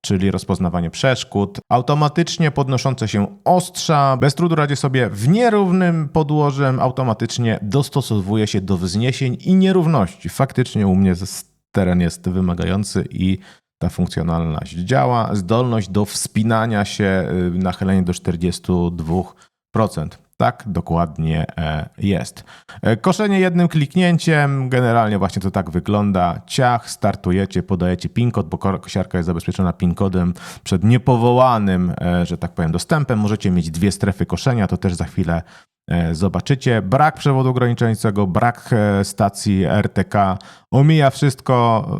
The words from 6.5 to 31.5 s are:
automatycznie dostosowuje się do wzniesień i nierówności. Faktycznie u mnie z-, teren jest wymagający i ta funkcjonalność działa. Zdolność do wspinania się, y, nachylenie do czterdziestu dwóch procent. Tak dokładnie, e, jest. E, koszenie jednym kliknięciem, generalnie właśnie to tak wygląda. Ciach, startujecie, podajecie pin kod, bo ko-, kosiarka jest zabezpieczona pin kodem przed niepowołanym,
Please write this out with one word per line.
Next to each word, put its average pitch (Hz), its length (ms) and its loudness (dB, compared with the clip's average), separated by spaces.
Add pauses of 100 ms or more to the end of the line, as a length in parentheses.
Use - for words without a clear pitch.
automatycznie 120 840 0
dostosowuje 107 880 0
się 104 140 -2
do 95 160 0
wzniesień 117 680 -2
i 185 100 4
nierówności. 170 760 2
Faktycznie 120 580 0
u 92 80 4
mnie 95 200 4
z-, - 360 -10 (200)
teren 90 300 2
jest 85 280 -2
wymagający 90 800 -2
i 92 280 0 (440)
ta 87 80 0
funkcjonalność 82 840 -4
działa. 120 600 0
Zdolność 110 540 0
do 101 160 0
wspinania 110 800 -2
się, 95 420 0 (280)
y, - 20 -2
nachylenie 92 460 0
do 87 100 -2
czterdziestu 87 800 -2
dwóch 85 440 -4 (400)
procent. 98 480 -4 (140)
Tak 117 300 -2
dokładnie, 82 800 -2 (120)
e, 78 400 -4
jest. - 460 -4 (380)
E, 107 160 0
koszenie 190 420 0
jednym 175 280 2
kliknięciem, 151 1000 0
generalnie 117 500 2
właśnie 95 220 -2
to 92 100 -2
tak 90 180 -2
wygląda. 92 760 0
Ciach, - 440 0
startujecie, 95 760 -2
podajecie 90 460 -2
pin 120 220 0
kod, 82 180 -4
bo 90 80 -6
ko-, 95 220 -2
kosiarka - 380 -4
jest 85 80 -2
zabezpieczona 87 480 -2
pin 87 220 0
kodem 90 380 0 (300)
przed 90 200 -2
niepowołanym, 117 1200 4